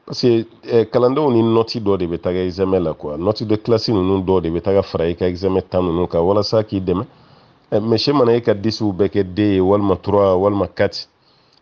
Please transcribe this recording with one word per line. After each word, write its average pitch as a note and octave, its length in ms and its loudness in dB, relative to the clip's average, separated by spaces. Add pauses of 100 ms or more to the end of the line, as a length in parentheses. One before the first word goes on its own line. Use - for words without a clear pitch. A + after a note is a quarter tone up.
Parce - 140 -12
que, A2+ 240 2 (180)
eh, A#2 220 2
kalandenw B2+ 460 2
ni A2+ 120 4
nɔti A2+ 380 0
dɔ G2 160 0
de F2+ 100 -4
bɛ E2+ 140 -4
taga F#2 200 -2
examen F#2 400 0
la D#2+ 120 -2
quoi. D2 240 -10
Nɔti G#2 280 -2
de G#2+ 120 0
classe A2+ 320 -2
ninnu F#2+ 340 0
dɔw F#2 180 2
de E2 80 -4
bɛ E2+ 120 -4
taga G2 200 2
fara E2 280 -2
i F2 60 -4
ka F#2 120 -2
examen F#2 420 -2
tan F#2 140 0
ninnu F2 240 -2
kan E2+ 140 -2
walasa G2+ 420 0
k'i G2+ 160 -6
dɛmɛ. F#2 260 -2 (680)
Eh, G#2+ 80 0
mais A2+ 160 0
cɛ C#3+ 160 0
mana B2 200 4
e A#2+ 80 0
ka A2+ 120 0
dix G#2 280 -4
bɛɛ G2+ 280 0
kɛ F#2+ 240 -2
D G2+ 220 2
ye, F#2 40 2
walima G2 380 2
trois, G2+ 400 2
walima G2 300 0
quatre, - 420 -4 (520)